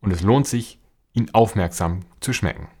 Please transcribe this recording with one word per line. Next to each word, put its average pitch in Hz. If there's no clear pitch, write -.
und 98
es 85
lohnt 131
sich, -
ihn 117
aufmerksam 92
zu 127
schmecken. 78